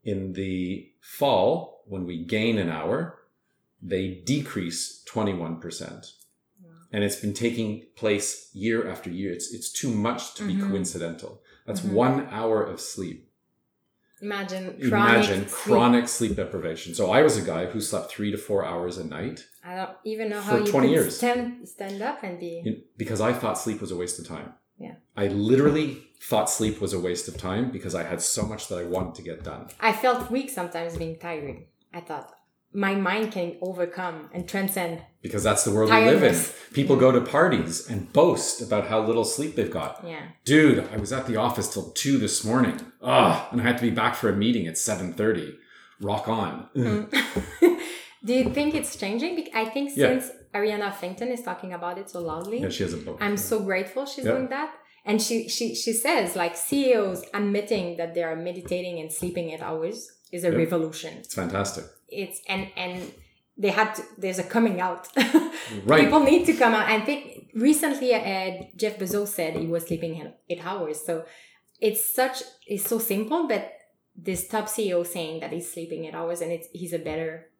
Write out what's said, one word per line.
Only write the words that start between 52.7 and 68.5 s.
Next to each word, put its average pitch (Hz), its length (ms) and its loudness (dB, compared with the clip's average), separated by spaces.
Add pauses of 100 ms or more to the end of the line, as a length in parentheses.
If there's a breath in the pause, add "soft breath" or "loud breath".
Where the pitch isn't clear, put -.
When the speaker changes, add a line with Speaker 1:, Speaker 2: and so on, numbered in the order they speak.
Speaker 1:
has 85 100 -2
a - 40 -6
book. - 240 -10
Speaker 2:
I'm 208 120 0
Speaker 1:
Yeah. 202 40 0 (160)
Speaker 2:
so 214 80 2
grateful 196 460 -2
she's - 180 -10
Speaker 1:
Yeah. 226 80 2
Speaker 2:
doing 262 160 0
that. 294 220 -4 (340 soft breath)
And 214 180 2
she, 226 260 0
she, - 280 -2
she - 160 -2
says, 226 420 2
like, 175 220 -2
C 277 340 2
E 240 60 8
Os 190 260 0 (100)
admitting 202 680 0
that 170 160 -4
they 170 100 0
are 160 100 -2
meditating 175 640 -6
and 156 140 -8
sleeping 175 400 -4
eight 160 100 -10
hours 165 340 -4 (360)
is 175 120 -6
a 170 60 4
Speaker 1:
Yeah. - 140 2
Speaker 2:
revolution. 160 540 -2
Speaker 1:
It's - 160 -16
fantastic. 92 500 -2 (240)
Speaker 2:
It's, - 400 -8
and, 190 180 -4 (100)
and 180 360 -8 (440 soft breath)
they 202 140 2
had 214 240 2
to, - 80 -8 (160)
there's 185 220 -4
a - 40 -2 (120)
coming 214 240 4
out. 180 320 -4
<laughs> - 40 0 (680 loud breath)
Speaker 1:
Right. 151 200 8
Speaker 2:
People 294 160 8
need 285 260 6
to 320 80 6
come 233 200 6
out. 214 140 2
I 214 120 4
think - 540 -6
recently, 262 600 4
uh, 190 500 -2 (100)